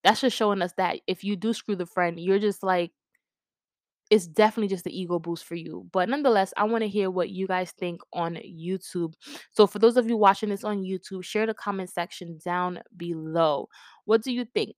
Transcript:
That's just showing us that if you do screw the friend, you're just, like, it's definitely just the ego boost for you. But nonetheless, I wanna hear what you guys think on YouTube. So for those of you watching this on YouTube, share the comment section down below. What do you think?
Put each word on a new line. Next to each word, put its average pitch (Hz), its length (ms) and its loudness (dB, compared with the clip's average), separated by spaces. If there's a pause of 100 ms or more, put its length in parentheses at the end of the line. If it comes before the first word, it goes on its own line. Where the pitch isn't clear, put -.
That's 214 180 4
just 254 160 2
showing 202 240 2
us 180 160 -2
that 180 300 -2
if 185 180 -4
you 202 120 -2
do 220 180 -2
screw 202 220 -4
the 175 100 -6
friend, 170 340 -2
you're 190 200 2
just, 208 220 0
like, 180 300 0 (1160)
it's 202 160 6
definitely 214 420 2
just 185 160 -4
the 175 120 -8
ego 175 220 -2
boost 170 280 -6
for 170 80 -10
you. 165 360 -10
But 190 200 0
nonetheless, 240 480 2
I 208 60 2
wanna 220 240 0
hear 190 220 0
what 180 200 -2
you 190 160 -6
guys 185 260 -4
think 175 300 -8 (100)
on 170 220 -4
YouTube. 170 800 -6 (360)
So 208 160 6
for 202 120 -8
those 226 180 6
of 233 100 4
you 233 120 0
watching 202 320 4
this 196 120 -4
on 202 200 -4
YouTube, 185 420 -8
share 214 220 -2
the 220 80 -4
comment 190 340 -6
section 170 560 -8
down 180 360 -2 (140)
below. 160 760 0 (340)
What 220 180 4
do 262 80 -4
you 247 140 -2
think? - 340 -2